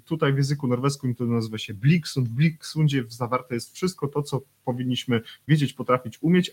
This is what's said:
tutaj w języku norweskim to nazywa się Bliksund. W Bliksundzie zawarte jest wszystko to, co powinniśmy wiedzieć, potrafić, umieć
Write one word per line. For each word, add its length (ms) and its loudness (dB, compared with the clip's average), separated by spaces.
tutaj 280 0
w 40 2
języku 300 0
norweskim 480 0
to 100 -4
nazywa 320 0
się 160 -10
Bliksund. 560 0
W 20 -6
Bliksundzie 800 0
zawarte 460 -4
jest 180 -8
wszystko 340 -4
to, 160 -2
co 180 -4
powinniśmy 560 0
wiedzieć, 260 4
potrafić, 480 -2
umieć 320 4